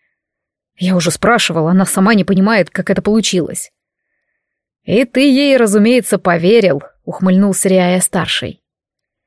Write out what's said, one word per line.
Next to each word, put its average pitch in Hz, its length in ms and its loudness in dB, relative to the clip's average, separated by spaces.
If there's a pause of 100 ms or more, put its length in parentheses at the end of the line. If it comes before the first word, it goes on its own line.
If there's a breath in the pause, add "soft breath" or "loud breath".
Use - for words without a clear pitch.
(760)
«Я 185 200 -2
уже 165 160 -2
спрашивал, 175 560 -2
она 185 180 2
сама 202 280 0
не 190 100 2
понимает, 196 460 0
как - 200 -6
это 190 120 -2
получилось». 196 680 -4 (1120)
«И 214 220 -2
ты 247 160 -4
ей, 277 360 2
разумеется, 220 640 2
поверил», 175 640 2 (220)
ухмыльнулся 185 640 0
Риая-старший. 180 920 -2 (680)